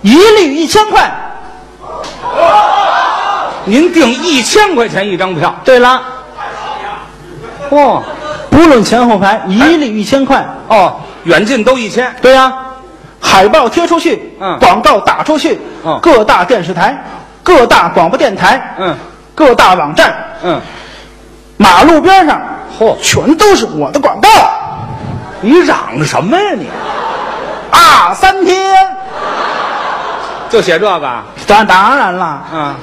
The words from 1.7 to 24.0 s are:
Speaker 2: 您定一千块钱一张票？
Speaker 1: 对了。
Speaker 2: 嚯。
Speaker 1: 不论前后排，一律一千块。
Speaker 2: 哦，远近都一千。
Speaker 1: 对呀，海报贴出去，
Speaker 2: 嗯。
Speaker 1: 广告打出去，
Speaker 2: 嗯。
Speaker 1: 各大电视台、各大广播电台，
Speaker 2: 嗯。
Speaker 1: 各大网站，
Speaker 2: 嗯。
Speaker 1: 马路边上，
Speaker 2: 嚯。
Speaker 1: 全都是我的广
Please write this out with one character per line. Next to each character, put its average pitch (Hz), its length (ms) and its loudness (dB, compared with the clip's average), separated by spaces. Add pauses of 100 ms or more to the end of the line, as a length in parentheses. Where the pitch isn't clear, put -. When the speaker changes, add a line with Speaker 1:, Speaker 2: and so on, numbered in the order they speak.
Speaker 2:
您 294 260 2
定 320 180 2
一 269 320 -2
千 415 340 2
块 233 120 0
钱 190 220 -4
一 185 80 -4
张 185 180 -4
票？ 160 180 -2 (120)
Speaker 1:
对 254 140 6
了。 247 220 4 (1700)
Speaker 2:
嚯。 277 320 2 (480)
Speaker 1:
不 277 100 4
论 302 220 6
前 240 280 2
后 220 80 2
排， 196 300 0
一 190 120 0 (160)
律 240 240 -2
一 202 60 -4
千 269 200 0
块。 247 200 0 (240)
Speaker 2:
哦， 190 260 2 (300)
远 165 200 2
近 240 200 -2
都 262 120 2
一 226 120 -8
千。 233 320 -4
Speaker 1:
对 254 120 6
呀， 262 200 4 (680)
海 190 300 2
报 302 180 2
贴 339 180 0
出 330 140 0
去， 302 400 -4
Speaker 2:
嗯。 185 200 -6
Speaker 1:
广 220 220 4
告 247 200 2
打 - 200 -2
出 302 160 -2
去， 277 220 -2 (240)
Speaker 2:
嗯。 156 180 -4
Speaker 1:
各 233 220 4
大 214 220 2
电 208 180 0
视 170 100 -8
台、 208 240 -2 (460)
各 294 240 4
大 180 220 2
广 170 200 2
播 240 80 -2
电 262 180 0
台， 202 440 -2
Speaker 2:
嗯。 180 160 -4 (400)
Speaker 1:
各 277 180 4
大 214 200 4
网 156 200 -2
站， 185 220 2 (280)
Speaker 2:
嗯。 165 180 -4 (960)
Speaker 1:
马 190 260 6
路 311 180 6
边 370 240 6
上， 240 160 0 (380)
Speaker 2:
嚯。 226 220 2
Speaker 1:
全 214 340 0
都 415 180 4
是 226 120 0
我 147 260 -6
的 294 80 -2
广 214 220 -2